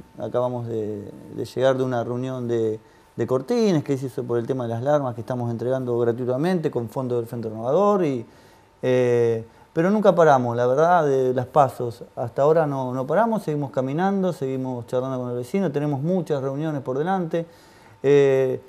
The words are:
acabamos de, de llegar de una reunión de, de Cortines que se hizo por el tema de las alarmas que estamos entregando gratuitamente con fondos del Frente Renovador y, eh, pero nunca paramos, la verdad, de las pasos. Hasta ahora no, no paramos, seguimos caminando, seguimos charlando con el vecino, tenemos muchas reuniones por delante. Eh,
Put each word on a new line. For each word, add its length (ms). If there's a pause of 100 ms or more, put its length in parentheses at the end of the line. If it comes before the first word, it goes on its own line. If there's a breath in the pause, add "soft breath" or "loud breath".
(200)
acabamos 480
de, 420 (260)
de 100
llegar 320
de 60
una 200
reunión 440
de, 320 (360 soft breath)
de 100
Cortines 580
que 140
se 100
hizo 160
por 140
el 80
tema 200
de 60
las 100
alarmas 340
que 60
estamos 280
entregando 480
gratuitamente 720
con 180
fondos 320
del 60
Frente 240
Renovador 560
y, 180 (600 soft breath)
eh, 600 (320 soft breath)
pero 140
nunca 240
paramos, 420
la 120
verdad, 360
de 300
las 140
pasos. 560 (120)
Hasta 280
ahora 240
no, 260
no 140
paramos, 340
seguimos 300
caminando, 600
seguimos 540
charlando 340
con 120
el 40
vecino, 360
tenemos 280
muchas 440
reuniones 400
por 120
delante. 520 (560 loud breath)
Eh, 640